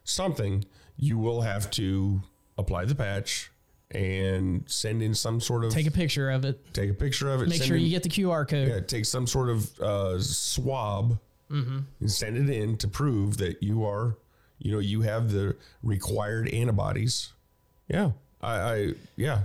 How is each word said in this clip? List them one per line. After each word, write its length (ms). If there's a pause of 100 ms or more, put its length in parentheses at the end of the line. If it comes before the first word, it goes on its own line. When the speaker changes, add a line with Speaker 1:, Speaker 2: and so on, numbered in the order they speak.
Speaker 1:
something, 600 (320)
you 220
will 240
have 300
to 480 (380)
apply 280
the 80
patch 560 (420)
and 760
send 360
in 120
some 240
sort 260
of 80
Speaker 2:
Take 140
a 40
picture 400
of 160
it. 260
Speaker 1:
Take 180
a 40
picture 360
of 120
it. 80
Speaker 2:
Make 80
Speaker 1:
Send 100
Speaker 2:
sure 80
Speaker 1:
in 60
Speaker 2:
you 80
get 120
the 60
Q 220
R 160
code. 220
Speaker 1:
Yeah, 120
take 240
some 220
sort 240
of, 300
uh, 400
swab 1000 (320)
Speaker 2:
Mm-hmm. 300 (200)
Speaker 1:
and 100
send 280
it 100
in 300
to 100
prove 480
that 260
you 220
are, 320 (420)
you 140
know, 60
you 240
have 280
the 240 (280)
required 680
antibodies. 880 (540)
Yeah. 240 (280)
I, 160
I, 360 (240)
yeah, 280